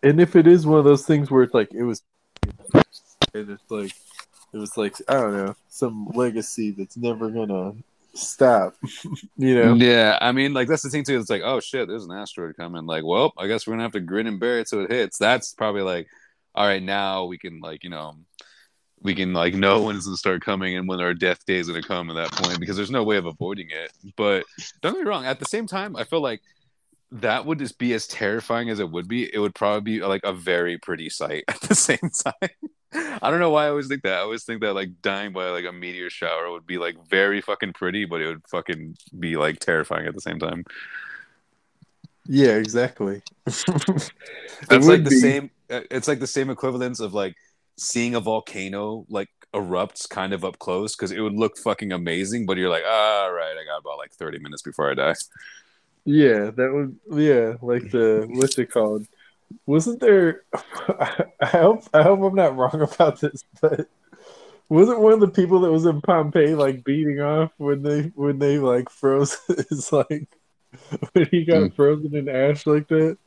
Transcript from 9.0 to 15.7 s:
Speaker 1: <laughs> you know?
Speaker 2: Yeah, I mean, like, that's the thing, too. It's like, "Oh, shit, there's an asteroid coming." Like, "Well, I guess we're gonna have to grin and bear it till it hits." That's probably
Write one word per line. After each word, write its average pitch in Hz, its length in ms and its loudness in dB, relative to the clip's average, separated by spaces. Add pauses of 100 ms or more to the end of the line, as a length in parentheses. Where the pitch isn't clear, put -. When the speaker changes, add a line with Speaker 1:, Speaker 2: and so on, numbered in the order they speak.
Speaker 1:
<laughs> - 300 -14
you 131 180 2
know? 120 200 6
Speaker 2:
Yeah, 117 460 6
I 123 100 2
mean, 135 220 0
like, 127 140 0
that's 156 160 0
the 143 60 -8
thing, 147 140 -4
too. 131 160 0
It's 107 100 -8
like, 98 140 -2
"Oh, 123 160 -2
shit, 123 280 -6
there's 104 180 -10
an 85 60 -16
asteroid 90 440 -12
coming." 85 300 -12
Like, 80 200 -6
"Well, 110 320 2
I 95 100 -8
guess 110 200 -4
we're 110 60 -6
gonna 113 100 -6
have 113 100 -6
to 107 60 -4
grin 95 280 -4
and 104 120 -8
bear 120 200 -2
it 110 80 -8
till 104 180 -4
it 95 60 -4
hits." 113 260 -4
That's 120 360 0
probably 104 300 -4